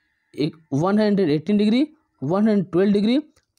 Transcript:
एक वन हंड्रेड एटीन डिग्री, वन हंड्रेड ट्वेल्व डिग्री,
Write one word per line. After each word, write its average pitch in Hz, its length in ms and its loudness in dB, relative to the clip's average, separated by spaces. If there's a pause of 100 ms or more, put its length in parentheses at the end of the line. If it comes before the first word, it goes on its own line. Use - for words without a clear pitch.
(340)
एक 151 220 -6 (180)
वन 185 260 0
हंड्रेड 202 300 0
एटीन 156 280 0
डिग्री, 233 300 0 (340)
वन 190 260 0
हंड्रेड 202 240 0
ट्वेल्व 196 220 2
डिग्री, 214 240 0 (420)